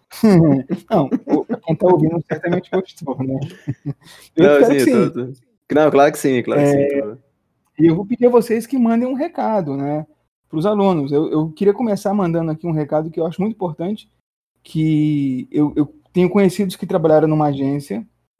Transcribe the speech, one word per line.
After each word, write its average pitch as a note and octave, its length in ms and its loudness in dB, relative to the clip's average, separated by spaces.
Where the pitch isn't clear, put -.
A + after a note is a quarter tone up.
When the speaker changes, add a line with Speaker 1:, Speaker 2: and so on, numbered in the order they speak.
Speaker 1:
<laughs> D#3+ 800 2
Não, D#3+ 200 0
o, - 200 0
quem - 300 -4
tá F3+ 120 0
ouvindo E3 400 2
certamente F3 440 -4
gostou, F#3 520 -6
né? C3 160 -6
<laughs> C#3+ 280 -10
Eu D#3+ 80 2
Speaker 2:
Não, D3 160 6
Speaker 1:
espero C#4+ 200 4
Speaker 2:
sim, C4 60 4
Speaker 1:
que C#4+ 60 4
Speaker 2:
eu G#3+ 140 4
Speaker 1:
sim. C#3 80 -4
Speaker 2:
tô, B2 200 -8
tô, - 420 -10
não, D3+ 160 4
claro C#3 200 4
que - 80 -8
sim, C3 240 0
claro A2+ 180 0
que C#3+ 60 4
Speaker 1:
É, C#3+ 220 2
Speaker 2:
sim, C#3 120 -2
tô. A2+ 160 -8
Speaker 1:
e D#3 80 4
eu D#3+ 80 4
vou G3 100 -4
pedir A#3+ 200 -2
a B3 40 6
vocês A#3 380 0
que C#4 100 -4
mandem A#3 300 0
um C4 60 -4
recado, A3 640 -4
né, D3 280 -6
pros D#3+ 160 -4
alunos. F#3+ 480 0
Eu, D3 180 0
eu D#3 200 -2
queria G3 220 0
começar G3+ 400 -4
mandando E3 380 -2
aqui D#3 160 -8
um E3+ 60 -4
recado D#3 360 -2
que - 120 -8
eu D#3+ 40 -2
acho E3+ 140 -8
muito G#3+ 140 -2
importante, F#3+ 580 -8
que D3+ 880 -2
eu, D3 280 0
eu D3 180 -2
tenho F3+ 180 2
conhecidos F#3+ 460 0
que - 100 -12
trabalharam D#3+ 420 2
numa D#3 200 0
agência, C#3+ 580 -4